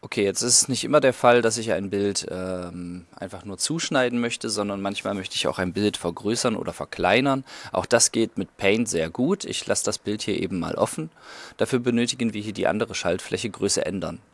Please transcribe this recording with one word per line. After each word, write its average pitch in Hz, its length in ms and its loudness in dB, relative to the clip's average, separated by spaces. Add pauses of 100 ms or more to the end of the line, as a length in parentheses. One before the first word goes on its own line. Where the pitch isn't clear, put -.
Okay, 110 200 0
jetzt 98 180 0
ist 120 220 4
es - 40 -2
nicht 123 160 -2
immer 147 160 6
der 135 140 6
Fall, 120 300 8
dass 113 160 2
ich 110 140 -2
ein 92 180 -2
Bild, 101 400 0
ähm, 90 760 -8 (100)
einfach 92 300 -12
nur 98 140 -10
zuschneiden 127 600 0
möchte, 117 300 -2
sondern 101 320 -2
manchmal 101 320 -4
möchte 95 220 -6
ich - 120 0
auch - 120 -2
ein 92 140 0
Bild 101 220 2
vergrößern 107 600 -2
oder - 180 -4
verkleinern. 131 720 2 (260)
Auch 92 140 0
das - 260 4
geht 113 240 0
mit - 220 -6
Paint 110 320 4
sehr 82 220 0
gut. 160 340 0
Ich - 220 -6
lasse - 180 0
das - 140 -2
Bild 107 240 -4
hier 92 180 -2
eben 92 180 -2
mal 82 140 -4
offen. 156 380 -2 (460)
Dafür 117 200 0
benötigen 120 560 0
wir 107 80 -6
hier 107 100 -8
die 95 140 -2
andere 107 300 0
Schaltfläche 95 560 -2
Größe - 340 -2
ändern. 85 340 -6 (140)